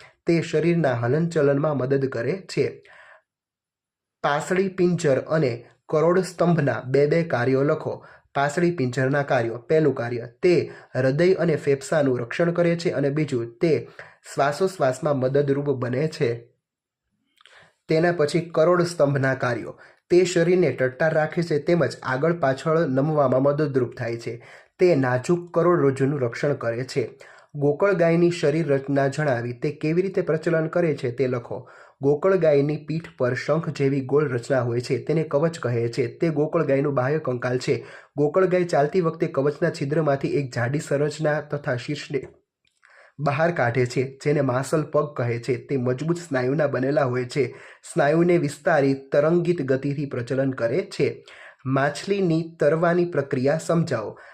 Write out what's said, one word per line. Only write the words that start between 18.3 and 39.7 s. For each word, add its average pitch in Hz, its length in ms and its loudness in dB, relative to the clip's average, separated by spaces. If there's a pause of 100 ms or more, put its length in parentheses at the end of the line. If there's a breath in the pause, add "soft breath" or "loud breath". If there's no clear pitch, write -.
કરોડ 170 420 2
સ્તંભના 139 520 0
કાર્યો. 120 460 -6 (300 loud breath)
તે 180 160 6
શરીરને 175 460 2
ટટ્ટાર 131 420 0
રાખે 156 300 0
છે 156 160 0
તેમજ 156 440 0
આગળ 139 300 0
પાછળ 156 460 0
નમવામાં 135 640 2
મદદરૂપ 139 540 0
થાય 117 200 -6
છે. 117 300 -12 (320 loud breath)
તે 180 160 6
નાજુક 135 580 0
કરોડરજ્જુનું 143 640 2
રક્ષણ 131 340 -2
કરે 117 300 -4
છે. 127 260 -4 (460 loud breath)
ગોકળ 147 380 2
ગાયની 170 380 4
શરીર 156 360 0
રચના 139 400 2
જણાવી. 127 460 -2
તે 151 180 -4
કેવી 156 300 0
રીતે 190 200 -2
પ્રચલન 160 460 0
કરે 165 280 0
છે 123 160 -4
તે 131 160 0
લખો. 120 420 -6 (320 loud breath)
ગોકળ 147 340 2
ગાયની 151 420 2
પીઠ 160 300 -8 (100)
પર 127 160 0
શંખ 156 360 -2
જેવી 139 320 0
ગોળ 143 280 2
રચના 123 320 0
હોય 120 200 -2
છે, 123 160 -2
તેને 156 260 0
કવચ 156 360 -2
કહે 120 300 -2
છે. 117 180 -2
તે 170 220 -2
ગોકળ 151 340 0
ગાયનું 139 300 0
બાહ્ય 135 260 0
કંકાલ 127 380 -2
છે. 123 280 -2 (320 loud breath)
ગોકળ 151 280 2
ગાય 180 180 2
ચાલતી 170 380 0
વખતે 165 260 -2
કવચના 147 420 -2
છિદ્રમાંથી 147 580 -2